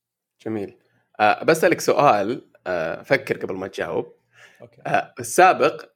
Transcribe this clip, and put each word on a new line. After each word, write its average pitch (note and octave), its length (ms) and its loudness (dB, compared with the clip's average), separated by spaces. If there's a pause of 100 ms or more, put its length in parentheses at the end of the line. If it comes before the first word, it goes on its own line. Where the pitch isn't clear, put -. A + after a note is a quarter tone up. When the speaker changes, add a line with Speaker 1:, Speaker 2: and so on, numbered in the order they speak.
(460)
Speaker 1:
جميل. G#2+ 320 -8 (420)
آه، G#2+ 240 2
بسألك E3 380 2
سؤال، B2 680 0 (180)
آه، E2+ 360 -4
فكر - 340 -2
قبل F#2+ 180 -8
ما F#2+ 120 -8
تجاوب. F2+ 460 -6 (480)
Speaker 2:
أوكي. B2 260 -20
Speaker 1:
آه، D3 300 -4
بالسابق، D3 680 2 (100)